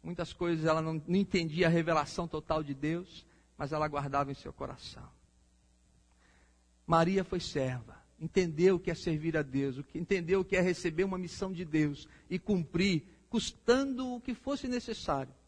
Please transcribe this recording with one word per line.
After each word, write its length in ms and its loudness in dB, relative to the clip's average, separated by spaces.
Muitas 320 -6
coisas 320 0
ela 160 4
não, 280 -4
não 80 2
entendia 500 2
a 40 6
revelação 580 2
total 340 -2
de 100 -6
Deus, 540 -4
mas 160 -6
ela 160 0
guardava 420 -2
em 40 -6
seu 180 -14
coração. 560 -12
Maria 380 4
foi 160 -4
serva, 600 -4
entendeu 560 4
o 20 0
que 140 -4
é 20 -2
servir 420 -2
a 60 2
Deus, 360 -2
o 40 -10
que, 160 -10
entendeu 420 2
o 40 0
que 100 -2
é 60 4
receber 420 2
uma 160 0
missão 340 -6
de 120 -6
Deus 420 2
e 80 -2
cumprir, 640 2
custando 840 0
o 60 -8
que 140 -4
fosse 340 -6
necessário. 680 -4